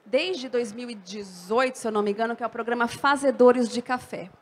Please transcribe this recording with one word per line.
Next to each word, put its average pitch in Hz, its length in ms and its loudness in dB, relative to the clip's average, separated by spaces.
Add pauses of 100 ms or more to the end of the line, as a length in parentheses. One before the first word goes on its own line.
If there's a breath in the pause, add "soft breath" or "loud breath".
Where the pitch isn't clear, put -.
desde 269 440 -2
dois 240 240 -2
mil 240 180 -10
e 240 60 -10
dezoito, 196 800 -4
se - 80 -6
eu 220 60 -2
não 208 100 2
me 208 80 0
engano, 226 240 -2
que 233 80 -12
é 233 40 -4
o 220 40 -6
programa 233 380 -2
Fazedores 247 800 4
de 214 120 -6
Café. 240 480 -8 (140)